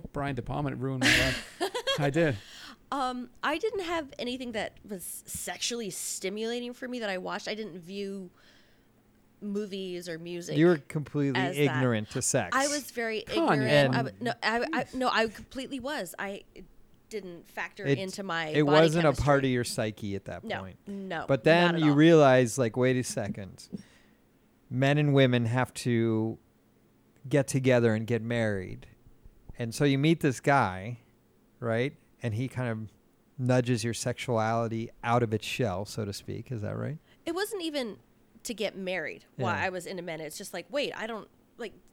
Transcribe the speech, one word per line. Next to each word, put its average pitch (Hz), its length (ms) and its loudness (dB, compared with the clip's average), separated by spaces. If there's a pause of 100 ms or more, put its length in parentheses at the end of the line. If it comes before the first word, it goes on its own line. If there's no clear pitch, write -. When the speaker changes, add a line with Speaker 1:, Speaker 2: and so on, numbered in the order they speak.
(120)
Speaker 1:
Brian 143 220 -4
De - 80 -6
Palma, 143 280 -4
and 127 80 -6
it 120 40 -6
ruined 131 220 -2
my - 20 6 (120)
life. - 440 -4 (180)
Speaker 2:
<laughs> 523 180 -2
Speaker 1:
I 143 120 2
did. 147 260 2 (560)
Speaker 2:
Um, 254 380 -4 (120)
I 294 160 0
didn't 440 260 -4
have 330 340 -6
anything 247 340 -6
that 208 220 -6 (140)
was 190 380 -10
sexually 190 640 -6
stimulating 226 840 -6
for 262 120 -12
me 247 140 -8
that 208 100 -4
I 185 80 -4
watched. 180 300 -8
I 214 60 -4
didn't 202 260 -10
view 196 500 -10 (1120)
movies 190 680 -6
or 160 100 -8
music 170 380 -6
Speaker 3:
You 156 100 8
were 180 120 6
completely 143 600 -2
Speaker 2:
as 175 180 0
that. 147 60 2
Speaker 3:
ignorant 127 480 2
to 131 120 -4
sex. 117 340 0
Speaker 2:
I 277 120 2
was 285 220 -4
very 220 320 -6
Speaker 1:
Come 330 260 -2
on, 185 140 6
Speaker 2:
ignorant. 139 300 4
Speaker 3:
man. - 20 0
Speaker 2:
I - 40 2
w-, - 220 -4
no, - 120 -2 (100)
I, 233 240 0 (140)
I, - 40 -2 (100)
no, 254 180 0
I 220 160 2
completely 240 520 -10
was. 240 380 -8
I 196 260 -8 (680)
didn't 185 380 -12
factor 185 360 -10
Speaker 3:
It, 139 140 2
Speaker 2:
into 190 240 -6
my 165 260 -4
Speaker 3:
it 151 160 2
Speaker 2:
body 147 180 6
Speaker 3:
wasn't 165 220 4
a 151 80 6
part 123 40 0
Speaker 2:
chemistry. 139 320 2
Speaker 3:
of 127 40 2
your 120 120 2
psyche 110 500 -4
at 95 120 -8
that 87 180 -10
Speaker 2:
No, 196 160 -8
Speaker 3:
point. 95 160 -14 (100)
Speaker 2:
no, 190 420 -8
Speaker 3:
But 135 160 2
then 170 220 8
Speaker 2:
not 170 100 4
at 170 60 2
Speaker 3:
you 151 80 8
Speaker 2:
all. 139 60 6
Speaker 3:
realize, 139 600 8
like, 117 180 0
"Wait 127 200 4
a 123 80 0
second. 101 640 -8 (1000)
Men 135 280 2
and 147 160 4
women 123 320 6
have 123 280 0
to 113 640 0 (920)
get 135 200 2
together 123 460 4
and 110 120 -2
get 113 160 0
married." 110 640 -4 (720)
And 117 160 -6
so 147 100 0
you 139 140 4
meet 156 220 4
this 139 200 2
guy, 117 580 2 (640)
right? 120 340 0 (280)
And 117 120 -2
he 127 140 -4
kind 123 220 -4
of 110 180 -6 (500)
nudges 123 460 2
your 117 100 -2
sexuality 113 920 -2 (160)
out 120 180 4
of 110 120 0
its 107 120 0
shell, 101 380 -2
so 107 220 -6
to 101 80 -6
speak. 101 360 -10
Is 113 120 -8
that 104 160 -6
right? 120 180 -6 (300)
Speaker 2:
It 330 80 -4
wasn't 415 280 -4
even 285 360 -6 (460)
to 240 100 -8
get 196 220 -6
married 180 480 -8 (120)
while 170 180 -2
Speaker 3:
Yeah. 147 100 -2
Speaker 2:
I 190 40 0
was 180 180 -8
into 175 160 -10
men. 160 180 -8
It's 156 160 -12
just - 160 -14
like, 175 180 -10
"Wait, 247 280 -4
I 214 80 -8
don't, 220 220 -10 (280)
like, 226 160 -12 (200)